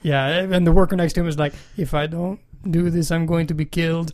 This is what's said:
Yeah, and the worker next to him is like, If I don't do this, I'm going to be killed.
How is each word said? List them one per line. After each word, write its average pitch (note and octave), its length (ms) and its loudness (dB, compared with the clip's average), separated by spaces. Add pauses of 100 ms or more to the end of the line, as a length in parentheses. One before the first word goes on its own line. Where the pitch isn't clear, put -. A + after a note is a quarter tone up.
Yeah, C#3 260 0
and F3+ 400 0
the E3 40 6
worker F3+ 240 8
next E3+ 180 0
to - 80 -2
him E3+ 60 0
is D3+ 100 -4
like, D3 160 -2 (240)
If E3 160 -4
I D3+ 140 -2
don't F3 320 -6 (300)
do E3+ 200 0
this, E3 220 -2
I'm E3 140 0
going E3+ 220 0
to E3 60 -4
be D3+ 120 -2
killed. E3 480 -4